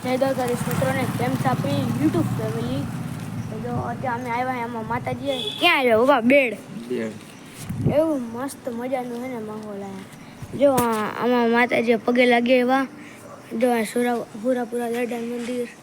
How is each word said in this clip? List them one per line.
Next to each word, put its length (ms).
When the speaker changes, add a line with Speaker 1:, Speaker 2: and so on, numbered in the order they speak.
Speaker 1:
જય 120
દ્વારકાધીશ 400
મિત્રોને, 360
કેમ 160
છો 140
આપણી 240
YouTube 180
ફેમિલી? 600
તો 100
જો 160
અત્યારે 460
અમે 80
આવ્યા 240
છીએ 80
આમાં 260
માતાજીએ. 640
ક્યાં 180
આવ્યા 200
બાબા? 220
બેડ. 360
Speaker 2:
બેડ. 240
Speaker 1:
એવું 280
મસ્ત 480
મજાનું 560
છે 40
ને 100
માહોલ 440
અહીંયા. 760
જો 140
આ, 520
આમાં 260
માતાજીએ 460
પગે 300
લાગી 340
આવ્યા. 260
જો 100
આ 120
સુરા-, 600
સુરાપુરા 480
દાદાનું 380
મંદિર. 400